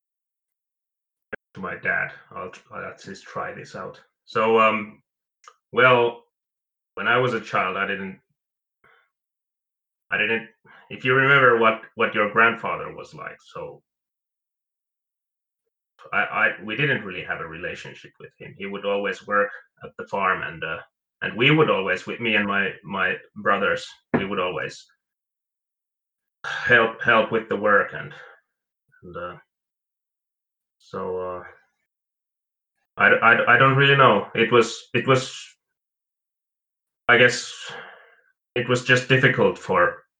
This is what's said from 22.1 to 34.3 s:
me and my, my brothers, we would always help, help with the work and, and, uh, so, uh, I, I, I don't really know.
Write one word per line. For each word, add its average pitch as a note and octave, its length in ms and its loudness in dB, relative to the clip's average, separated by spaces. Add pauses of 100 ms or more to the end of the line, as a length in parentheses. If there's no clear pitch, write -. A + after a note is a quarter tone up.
me A2+ 160 -2
and G#2 100 0
my, G2 260 -2 (120)
my F#2 320 -4 (200)
brothers, G2 500 -2 (280)
we G2 120 -2
would G2+ 120 -6
always - 480 -6 (1600)
help, - 580 0
help A2 300 2
with A2 160 -4
the G2+ 80 -2
work G2+ 380 0
and, D2 180 -14 (880)
and, F2 140 -18
uh, F2 200 -12 (1400)
so, F#2 400 -8
uh, F2+ 240 -10 (1500)
I, G2+ 120 4
I, A2+ 460 4
I B2 40 6
don't C3+ 180 6
really C#3 200 4
know. A2+ 380 4